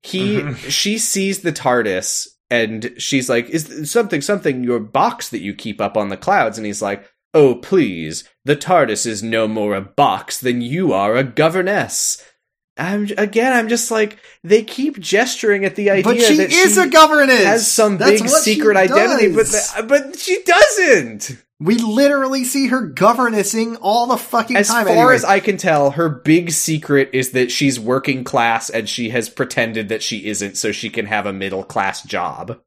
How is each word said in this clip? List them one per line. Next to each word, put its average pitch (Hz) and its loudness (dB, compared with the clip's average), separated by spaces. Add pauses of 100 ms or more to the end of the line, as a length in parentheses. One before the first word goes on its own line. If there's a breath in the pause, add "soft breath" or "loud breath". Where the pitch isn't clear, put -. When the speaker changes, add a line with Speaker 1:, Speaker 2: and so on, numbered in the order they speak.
Speaker 1:
he, 202 -4
Speaker 2:
Mm-hmm. 143 -8
Speaker 1:
she 208 -2
sees 196 -4
the 170 -4
tardis 117 -2 (240)
and 113 -2
she's 127 -2
like, 120 0
"Is 156 -4
th-, 147 -12
something, 196 -2
something, 151 -2
your 120 0
box 135 -2
that 110 -8
you 98 -8
keep 107 -10
up 101 -2
on 101 -2
the 98 -8
clouds?" 127 0
And 110 -8
he's 101 -8
like, 101 -6 (240)
"Oh, 139 6
please, 90 -2 (220 soft breath)
the 143 2
tardis 143 0
is 107 -6
no 113 0
more 104 -2
a 95 -6
box 101 -2
than 123 -2
you 143 -2
are 101 0
a 135 2
governess." 165 -2 (540 soft breath)
I'm 202 -4
j-, 208 -6
again, 226 0
I'm 226 0
just 233 -2
like, 214 -2 (260 soft breath)
they 214 4
keep 269 -6
gesturing 202 0
at 190 -2
the 202 0
Speaker 2:
But 196 2
Speaker 1:
idea 233 4
Speaker 2:
she 254 6
Speaker 1:
that 190 0
Speaker 2:
is 349 6
Speaker 1:
she 370 4
Speaker 2:
a 330 4
governess! 285 6
Speaker 1:
has 214 2
some 208 2
Speaker 2:
That's 208 4 (100)
Speaker 1:
big - -
Speaker 2:
what 277 2
she 214 2
Speaker 1:
secret 214 4
identity, 226 4
but 220 2
Speaker 2:
does! 214 -4
Speaker 1:
th-, 220 -6
but 277 0
she 370 -4
doesn't! 294 2 (220)
Speaker 2:
We 180 2
literally 269 0
see 269 -2
her 254 0 (100)
governessing 226 0
all 240 0
the 254 0
fucking 233 -2
Speaker 1:
As 202 2
Speaker 2:
time. 226 0
Speaker 1:
far - 4
Speaker 2:
Anyway. 247 6
Speaker 1:
as - -2
I 196 2
can 196 -2
tell, 147 2
her 160 0
big 160 0
secret 147 0
is 131 -2
that 127 0
she's 135 0
working 127 -2
class 117 0
and 110 -6
she 117 -6
has 120 -4
pretended 113 -4
that 110 -6
she 107 -8
isn't 101 -6
so 107 -4
she 107 -8
can 110 -6
have 104 -4
a 101 -4
middle 95 -6
class 98 -6
job. 90 -8